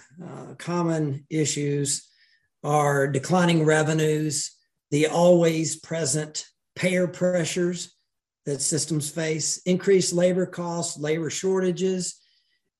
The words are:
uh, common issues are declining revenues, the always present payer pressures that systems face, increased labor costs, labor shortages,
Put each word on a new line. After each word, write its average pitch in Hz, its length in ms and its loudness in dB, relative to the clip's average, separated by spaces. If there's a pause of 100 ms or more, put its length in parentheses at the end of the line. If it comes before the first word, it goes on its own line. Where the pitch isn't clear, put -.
(200)
uh, - 380 -16
common 165 720 -2
issues 143 800 -2 (560)
are 143 420 2
declining 165 580 2
revenues, 156 840 2 (400)
the 147 160 2
always 165 680 4
present 151 680 -4 (300)
payer 180 340 0
pressures 180 880 -2 (480)
that 143 160 -4
systems 151 480 -2
face, 160 560 -4
increased 185 480 2
labor 180 320 2
costs, 170 540 -6
labor 151 320 -2
shortages, 185 880 -2 (600)